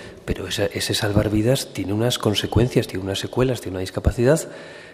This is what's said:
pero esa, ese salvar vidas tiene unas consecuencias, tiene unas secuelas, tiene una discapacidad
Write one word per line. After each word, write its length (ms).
pero 240
esa, 160
ese 300
salvar 360
vidas 420
tiene 200
unas 260
consecuencias, 680
tiene 160
unas 160
secuelas, 400
tiene 160
una 60
discapacidad 680